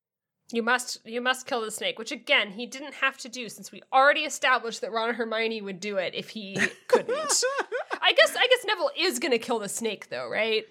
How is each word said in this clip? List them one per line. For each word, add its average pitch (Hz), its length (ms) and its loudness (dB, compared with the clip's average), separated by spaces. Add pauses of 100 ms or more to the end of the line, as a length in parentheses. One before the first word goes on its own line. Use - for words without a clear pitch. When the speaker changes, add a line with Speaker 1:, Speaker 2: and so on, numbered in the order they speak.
(520)
Speaker 1:
You 233 100 -2
must, 247 420 -2
you 226 160 -6
must 254 280 -2
kill 240 120 0
the 214 120 -6
snake, 185 260 -4
which, 226 140 -8
again, 240 400 2
he 233 140 -10
didn't 269 280 -12
have 269 240 -2
to 262 100 -12
do 240 200 -10
since - 240 -16
we 196 100 -16 (100)
already 285 280 8
established 254 640 0
that 208 100 -6
Ron 226 160 0
and 226 100 0
Hermione 226 420 0
would 196 200 -8
do 202 160 -4
it 175 180 -2
if - 140 -6
he 196 260 -10 (180)
Speaker 2:
<laughs> - 140 -20
Speaker 1:
couldn't. - 240 4 (920)
I 370 120 4
guess, - 240 6
I 403 100 4
guess 494 180 4
Neville 370 320 0
is 320 220 0
gonna 240 220 2
kill 233 180 -2
the 202 100 -6
snake, 220 400 -4
though, 123 220 -6
right? 220 400 0